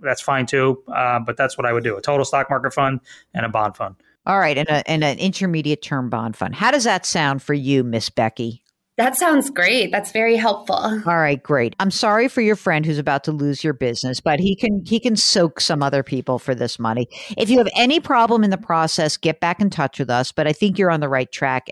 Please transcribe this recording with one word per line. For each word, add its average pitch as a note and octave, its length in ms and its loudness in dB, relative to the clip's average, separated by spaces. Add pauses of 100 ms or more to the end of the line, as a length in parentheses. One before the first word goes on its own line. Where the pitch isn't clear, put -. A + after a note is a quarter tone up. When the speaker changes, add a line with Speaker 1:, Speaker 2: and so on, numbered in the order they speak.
Speaker 1:
that's C3+ 200 -2
fine C3 260 0
too, C3 360 2 (100)
uh, B2 280 0
but A#2 160 -6
that's C3 200 -2
what B2 100 -2
I A#2 60 0
would A#2 120 0
do, G#2+ 120 -2
a G2 60 -10
total C#3 220 2
stock C#3 260 0
market C3 220 -2
fund C3+ 280 0 (340)
and A#2 120 -4
a - 20 -2
bond G#2+ 280 0
fund. G2 180 -8 (320)
Speaker 2:
All G3 140 2
right, D#3 180 2
and D#3 100 -2
a, D3+ 220 0
and D#3 140 0
an C#3 140 0
intermediate E3 640 -2
term B2+ 280 -4
bond A2+ 260 -4
fund. - 180 -6
How A#3 180 0
does C4+ 120 2
that F#3+ 220 0
sound C#3+ 360 -2
for D3 120 -2
you, C3+ 300 2
Miss A#2 260 -4
Becky? A#2 500 -2 (380)
Speaker 3:
That B3+ 180 2
sounds D4 320 2
great. F#3+ 420 0
That's G3+ 220 -4
very A3+ 240 2
helpful. G#3 400 0
Speaker 2:
All F#3+ 420 0
right, C#3+ 240 0
great. B2 380 0
I'm F#3+ 100 0
sorry A3+ 380 2
for A#3 140 -2
your G#3+ 120 4
friend D#3 300 0
who's D#3 140 0
about C#3+ 260 0
to D#3 80 -2
lose C#3+ 320 -2
your D#3 80 0
business, B2+ 480 -4
but D3 180 2
he F#3+ 160 2
can, G3+ 300 -2
he A3+ 160 0
can A3+ 160 0
soak - 460 2
some D3 200 0
other C#3 200 2
people B2+ 360 -2
for C3 160 -4
this A#2+ 240 -4
money. A#2 300 -2 (300)
If G#3 100 0
you B3+ 80 6
have A3+ 180 4
any C4 260 2
problem A#3 440 4
in G3 60 4
the F#3+ 80 0
process, D#3+ 580 0
get D#3 240 -2
back F3 220 0
in G3 80 2
touch - 280 -4
with B2 120 -4
us, B2 200 0
but D3+ 160 0
I D3+ 60 2
think G3 260 0
you're F#3 120 4
on D#3+ 100 2
the D3 80 -2
right C3 240 -2
track. C3 400 -2